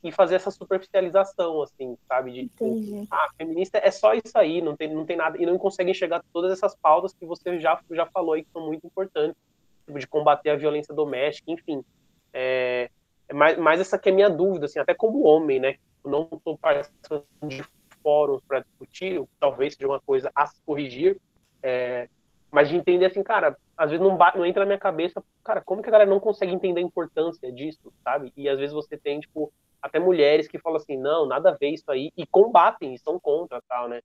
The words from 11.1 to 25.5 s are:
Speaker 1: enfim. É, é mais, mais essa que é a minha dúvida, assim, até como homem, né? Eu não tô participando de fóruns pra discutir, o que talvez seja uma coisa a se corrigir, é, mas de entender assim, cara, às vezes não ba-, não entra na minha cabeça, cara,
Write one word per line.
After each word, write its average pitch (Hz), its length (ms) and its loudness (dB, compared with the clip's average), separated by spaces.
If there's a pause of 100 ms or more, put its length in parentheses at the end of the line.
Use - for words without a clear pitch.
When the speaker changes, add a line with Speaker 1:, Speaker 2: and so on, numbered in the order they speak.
Speaker 1:
enfim. 160 340 -8 (480)
É, 127 580 -2 (380)
é 139 60 -10
mais, 151 240 4
mais 165 220 4
essa 196 180 -2
que - 100 2
é 190 40 4
a - 20 4
minha 196 160 6
dúvida, 170 360 0
assim, 147 120 -6
até 170 160 0
como 226 300 0
homem, 151 340 6
né? 135 180 -2 (280)
Eu 135 60 -10
não 151 160 -2 (180)
tô 156 120 -6
participando 143 680 -4 (200)
de 135 200 -10 (380)
fóruns 147 440 2
pra 135 140 -2
discutir, - 580 -10
o 135 80 -6
que - 140 -20
talvez 147 340 0
seja 135 140 -6
uma 135 120 -2
coisa 135 360 -2
a 143 100 2
se - 180 -18
corrigir, 143 540 -2 (440)
é, 127 460 -4 (420)
mas 147 180 4
de 160 80 -2
entender 180 300 4
assim, 190 180 -2
cara, 170 320 0 (200)
às 156 140 0
vezes 170 160 0
não 190 100 4
ba-, 175 200 6
não 175 100 0
entra 185 140 0
na 196 60 2
minha 202 120 0
cabeça, 175 460 -4 (180)
cara, 202 180 -4